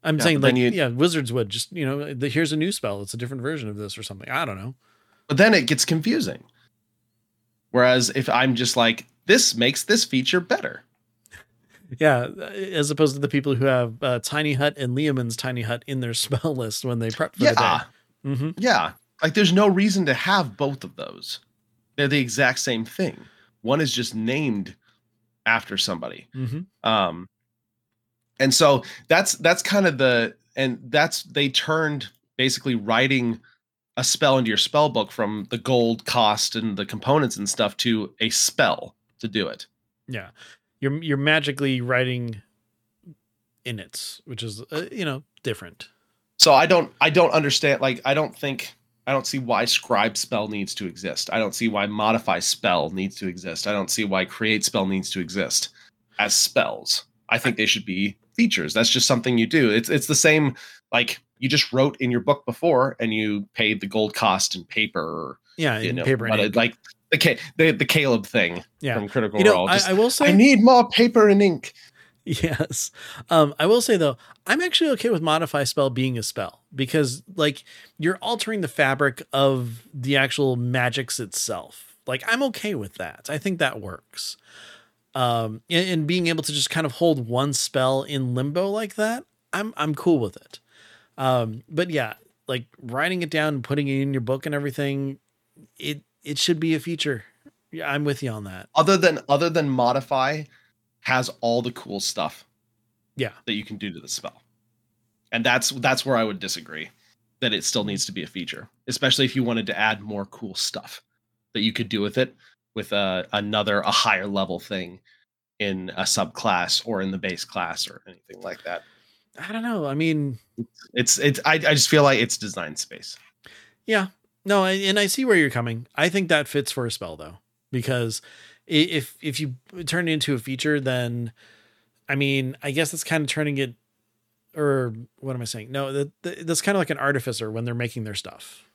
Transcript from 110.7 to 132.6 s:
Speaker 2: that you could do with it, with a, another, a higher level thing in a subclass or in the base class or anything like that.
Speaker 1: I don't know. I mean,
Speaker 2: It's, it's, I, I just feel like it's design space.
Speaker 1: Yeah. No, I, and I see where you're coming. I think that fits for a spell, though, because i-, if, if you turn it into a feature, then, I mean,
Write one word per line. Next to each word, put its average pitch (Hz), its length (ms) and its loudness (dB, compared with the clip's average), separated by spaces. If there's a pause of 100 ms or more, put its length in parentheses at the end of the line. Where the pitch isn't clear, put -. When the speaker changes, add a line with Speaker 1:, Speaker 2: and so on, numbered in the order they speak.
Speaker 2:
that 107 80 -2
you 110 120 0
could 113 160 -4
do 104 120 -2
with 104 180 -2
it, 127 160 -2 (400)
with 104 180 -8
a, 95 400 -2
another, 104 480 0
a 101 100 0
higher 101 360 2
level 95 320 -4
thing 92 400 -10 (600)
in 95 360 -4
a 95 80 -4
subclass 90 840 -2
or 104 140 -4
in 95 100 -4
the 95 60 -6
base 90 280 -6
class 85 440 -8
or - 180 -20
anything 92 340 -20
like 92 220 -12
that. 85 180 -8 (580)
Speaker 1:
I 185 120 -12
don't 226 120 -8
know. 214 220 -4
I 139 80 -4
mean, 151 460 -2 (540)
Speaker 2:
It's, 123 260 2
it's, 143 260 2
I, 156 80 6
I 160 60 4 (140)
just 139 160 2
feel 151 140 8
like 135 160 6
it's 117 180 0
design 85 380 -10
space. - 400 -12 (720)
Speaker 1:
Yeah. 202 220 0 (360)
No, 196 200 4
I, 185 80 2
and 196 280 0
I 202 80 4
see 262 180 -2
where 214 120 6
you're 147 120 4
coming. 117 360 -4 (100)
I 160 140 4
think 185 200 0
that 151 180 4
fits 139 240 -2
for 127 140 -4
a 113 60 -4
spell, 82 240 -10
though, 78 220 -16 (340)
because 123 500 -2 (460)
i-, 170 60 -6
if, 156 480 0
if 139 180 -6
you 135 160 -6 (300)
turn 170 220 -2
it 160 60 0
into 147 200 0
a 120 60 -2
feature, 143 400 -2
then, 120 520 -4 (800)
I 139 60 -2
mean, 135 480 0